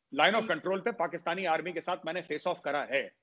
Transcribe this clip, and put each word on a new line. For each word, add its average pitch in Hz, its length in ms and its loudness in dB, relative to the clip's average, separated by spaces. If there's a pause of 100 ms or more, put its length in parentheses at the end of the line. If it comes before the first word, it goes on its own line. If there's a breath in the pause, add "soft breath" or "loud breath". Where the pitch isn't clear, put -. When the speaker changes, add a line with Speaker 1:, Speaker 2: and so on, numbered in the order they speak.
(160)
Speaker 1:
Line 170 200 6
of 226 60 4
Speaker 2:
हम्म। 214 120 0
Speaker 1:
control 180 320 -2
पे 240 60 0
पाकिस्तानी 175 540 -2
army 160 280 0
के 165 80 -4
साथ 180 240 -4
मैंने 170 160 -4
face 151 260 -4
off 170 180 -2
करा 143 260 -2
है। 127 320 -2